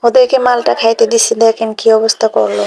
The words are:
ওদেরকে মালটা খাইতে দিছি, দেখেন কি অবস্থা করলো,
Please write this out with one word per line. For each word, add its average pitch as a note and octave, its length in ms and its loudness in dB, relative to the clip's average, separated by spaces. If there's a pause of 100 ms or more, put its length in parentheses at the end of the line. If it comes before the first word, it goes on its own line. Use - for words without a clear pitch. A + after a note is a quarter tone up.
ওদেরকে B3 360 2
মালটা A#3+ 360 0
খাইতে A3+ 320 0
দিছি, A#3 280 0
দেখেন A3+ 380 0
কি A3+ 180 -8
অবস্থা A3 360 0
করলো, G#3 400 -2